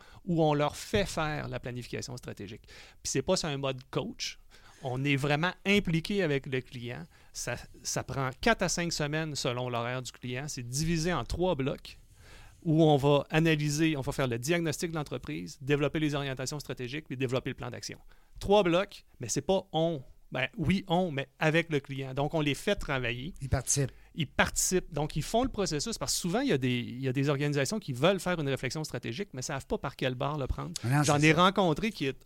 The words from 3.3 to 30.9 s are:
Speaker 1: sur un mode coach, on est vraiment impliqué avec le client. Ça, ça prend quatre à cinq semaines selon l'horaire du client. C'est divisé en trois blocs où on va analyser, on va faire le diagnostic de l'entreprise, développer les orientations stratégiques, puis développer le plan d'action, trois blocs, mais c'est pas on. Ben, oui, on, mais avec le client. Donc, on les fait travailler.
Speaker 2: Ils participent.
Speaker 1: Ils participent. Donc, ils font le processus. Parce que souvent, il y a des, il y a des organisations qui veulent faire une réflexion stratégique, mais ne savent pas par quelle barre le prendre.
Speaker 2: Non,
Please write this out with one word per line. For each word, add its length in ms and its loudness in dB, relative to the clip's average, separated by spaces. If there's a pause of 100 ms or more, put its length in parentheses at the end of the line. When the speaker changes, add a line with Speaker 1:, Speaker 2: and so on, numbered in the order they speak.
Speaker 1:
sur 120 -2
un 100 -4
mode 220 -4 (100)
coach, 480 -6 (440)
on 220 -4
est 120 4
vraiment 360 0 (140)
impliqué 560 2
avec 240 0
le 140 -2
client. 440 -10 (280)
Ça, 240 -6 (260)
ça 200 -4
prend 280 -4 (100)
quatre 220 4
à 60 2
cinq 240 -2
semaines 420 -2
selon 340 -2
l'horaire 340 -2
du 100 -12
client. 360 -8
C'est 180 -8
divisé 460 0
en 120 0
trois 300 0
blocs 440 -4 (640)
où 220 6
on 120 10
va 340 4
analyser, 680 4
on 40 -2
va 120 -4
faire 140 0
le 120 0
diagnostic 520 0
de 60 -6
l'entreprise, 640 -6
développer 380 2
les 160 2
orientations 460 -4
stratégiques, 460 -8
puis 100 -8
développer 340 0
le 60 -8
plan 140 -8
d'action, 280 -10 (420)
trois 240 6
blocs, 400 0 (160)
mais 80 -8
c'est 140 -2
pas 300 0
on. 300 0 (300)
Ben, 140 0 (100)
oui, 300 2
on, 240 2
mais 160 -4 (140)
avec 320 4
le 80 2
client. 340 -6
Donc, 200 0
on 60 2
les 140 2
fait 220 0
travailler. 640 -2
Speaker 2:
Ils 80 -8
participent. 420 0 (240)
Speaker 1:
Ils 140 -2
participent. 640 0
Donc, 240 -4
ils 80 -2
font 180 2
le 60 2
processus. 500 -2
Parce 160 -4
que 60 -2
souvent, 180 0
il 120 2
y 20 4
a 60 4
des, 200 2
il 220 -6
y 80 -2
a 40 2
des 160 2
organisations 520 0
qui 120 -6
veulent 280 4
faire 180 0
une 100 -2
réflexion 360 -2
stratégique, 480 -6
mais 80 -10
ne 40 -6
savent 220 -6
pas 100 -2
par 200 -8
quelle 180 -2
barre 240 -2
le 80 -2
prendre. 240 -8 (140)
Speaker 2:
Non, 180 4